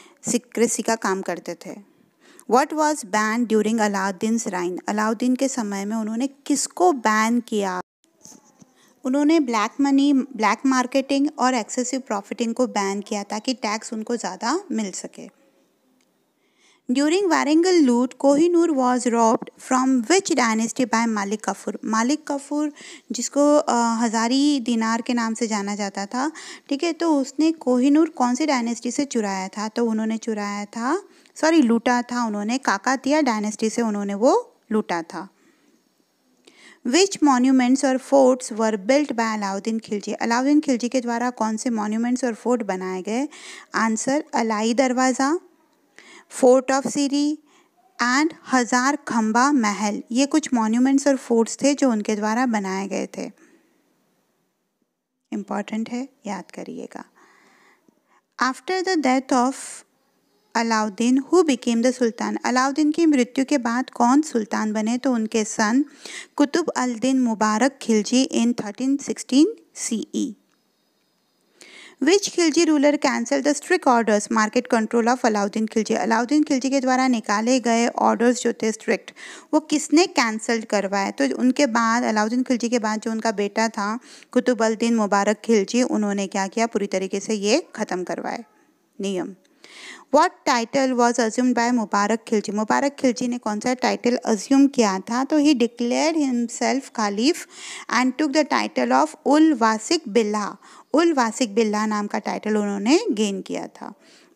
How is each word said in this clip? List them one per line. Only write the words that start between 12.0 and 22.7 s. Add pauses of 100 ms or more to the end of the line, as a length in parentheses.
प्रॉफिटिंग
को
बैन
किया
ताकि
टैक्स
उनको
ज़्यादा (120)
मिल
सके। (1600)
During
Warangal
loot, (160)
Kohinoor
was
robbed (220)
from
which
dynasty
by
मालिक
कफूर?
मालिक
कफूर (400)